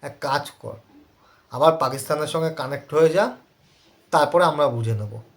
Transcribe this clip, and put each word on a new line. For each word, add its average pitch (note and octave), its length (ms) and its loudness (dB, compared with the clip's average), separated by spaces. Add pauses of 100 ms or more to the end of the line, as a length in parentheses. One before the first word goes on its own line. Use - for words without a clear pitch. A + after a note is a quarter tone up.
এক C3+ 180 -14
কাজ C#3+ 300 -4
কর, - 240 -14 (760)
আবার C#3+ 220 4
পাকিস্তানের D3+ 540 -2
সঙ্গে D#3+ 240 -2
কানেক্ট C#3+ 440 -8
হয়ে D#3+ 140 6
যা, G#3 280 0 (760)
তারপরে E3+ 340 4
আমরা D3 240 2
বুঝে A2+ 240 -2
নেব G#2 260 -6 (180)